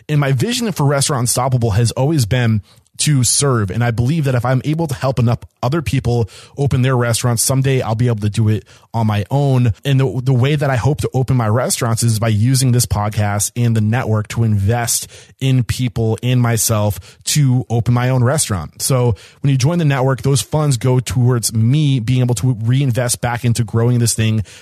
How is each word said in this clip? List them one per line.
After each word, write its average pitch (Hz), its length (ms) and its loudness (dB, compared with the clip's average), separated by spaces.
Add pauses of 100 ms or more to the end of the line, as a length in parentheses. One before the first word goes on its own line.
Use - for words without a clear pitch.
And 147 100 0
my 139 140 2
vision 226 400 -2
for 147 120 -2
Restaurant 139 360 0
Unstoppable 120 500 0
has 110 200 2
always 139 340 0
been 110 360 0 (360)
to 131 280 0
serve. 117 460 0
And 117 120 -2
I 120 80 2
believe 123 320 0
that 135 120 0
if 120 100 0
I'm 131 180 2
able 156 240 -2
to 135 80 -8
help 135 240 -2
enough 117 200 2 (220)
other 143 200 -2
people 120 480 -2 (280)
open 139 240 0
their 131 140 2
restaurants, 120 480 0
someday 135 380 2
I'll 110 140 -2
be 120 120 0
able 110 140 -2
to 104 80 0
do 107 180 0
it 107 160 0 (300)
on 113 140 -2
my 104 220 0
own. 131 440 2 (100)
And 135 160 2
the, 127 240 0
the 135 100 0
way 131 220 2
that 143 140 -2
I 131 80 0
hope 123 240 0
to - 120 -4
open 131 220 0
my 113 140 2
restaurants 120 540 0
is 113 160 2
by 117 100 0
using 123 420 2
this 120 140 2
podcast 104 720 -2
and 117 180 0
the 110 60 0
network 107 480 -2
to 117 160 -2
invest 110 640 -2 (300)
in 131 260 0
people 113 580 -2
and 127 180 0
myself 110 840 -2
to 131 440 2
open 117 240 0
my 123 160 0
own 127 140 2
restaurant. 113 580 -2
So 123 340 0 (260)
when 143 100 0
you 131 60 2
join 156 220 2
the 165 60 2
network, 135 360 0
those 139 200 0
funds 147 360 -2
go 127 240 0
towards 123 520 0
me 135 460 2
being 127 220 0
able 123 140 2
to 127 180 0
reinvest 123 680 0
back 120 240 -4
into 117 220 0
growing 117 340 0
this 117 140 0
thing, 110 320 0 (160)